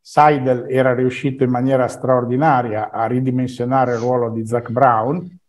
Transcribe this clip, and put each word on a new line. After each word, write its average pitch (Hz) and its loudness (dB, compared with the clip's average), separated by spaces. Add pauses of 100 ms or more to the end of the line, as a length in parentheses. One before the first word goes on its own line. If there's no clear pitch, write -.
Seidel 131 2
era 131 2
riuscito 131 0
in 127 0
maniera 127 0
straordinaria 123 0
a 113 -2
ridimensionare 127 -2
il 117 -2
ruolo 120 -2
di 113 -6
Zak 117 -4
Brown, 127 0 (100)